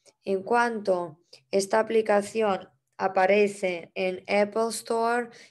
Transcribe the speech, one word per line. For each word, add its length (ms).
En 180
cuanto 760
esta 300
aplicación 880
aparece 920
en 340
Apple 400
Store 600